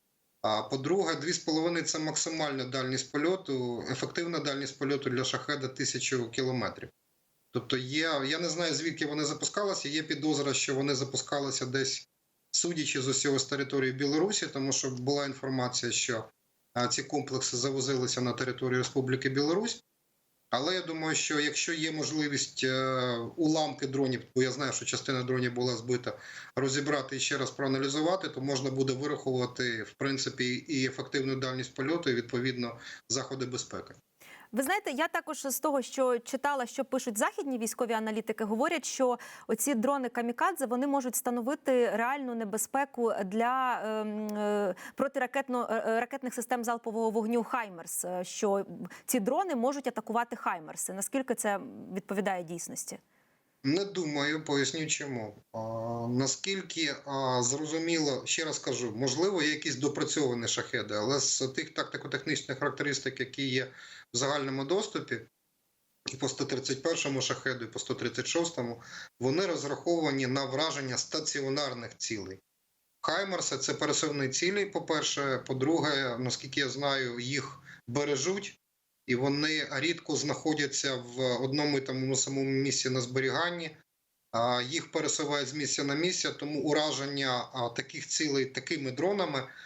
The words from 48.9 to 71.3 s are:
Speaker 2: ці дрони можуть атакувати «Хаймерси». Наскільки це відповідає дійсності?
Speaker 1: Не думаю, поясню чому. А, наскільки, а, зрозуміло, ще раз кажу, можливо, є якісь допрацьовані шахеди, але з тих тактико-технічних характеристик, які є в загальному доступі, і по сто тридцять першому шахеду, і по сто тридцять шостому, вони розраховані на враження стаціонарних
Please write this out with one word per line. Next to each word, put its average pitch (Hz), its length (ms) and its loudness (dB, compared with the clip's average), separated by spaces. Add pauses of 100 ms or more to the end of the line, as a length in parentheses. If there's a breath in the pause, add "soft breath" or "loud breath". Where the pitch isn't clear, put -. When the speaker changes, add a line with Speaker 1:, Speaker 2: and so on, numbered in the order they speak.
Speaker 2:
ці 254 140 2
дрони 294 360 2
можуть 269 320 2
атакувати 233 480 -2
«Хаймерси». 170 580 -4
Наскільки 240 420 -2
це 202 240 0 (360)
відповідає 190 480 -2
дійсності? - 560 -8 (640 soft breath)
Speaker 1:
Не 170 220 2
думаю, 156 580 0
поясню 151 440 0
чому. 120 560 -4 (100)
А, 113 60 -6 (500)
наскільки, 151 840 -2 (100)
а, 131 380 2
зрозуміло, 151 840 0
ще - 200 0
раз 147 140 -2
кажу, 120 360 -2
можливо, 151 460 2
є 147 80 4
якісь 143 260 -2
допрацьовані 131 720 0
шахеди, 107 480 -2
але 120 240 2
з - 280 2
тих 151 260 -4
тактико-технічних 139 840 -4
характеристик, 135 600 -2
які 131 280 -4
є 127 240 0 (420 loud breath)
в 120 40 -2
загальному 135 480 0
доступі, 156 560 0 (920)
і - 20 -10
по 131 140 -2
сто 139 160 -2
тридцять 131 380 -2
першому 147 380 0
шахеду, 123 440 -2
і - 20 -6
по 120 120 -10
сто - 140 -4
тридцять 120 340 -4
шостому, 135 540 -2 (380 loud breath)
вони 143 260 2
розраховані 143 800 2
на 135 180 2
враження 135 520 0
стаціонарних 135 1000 -2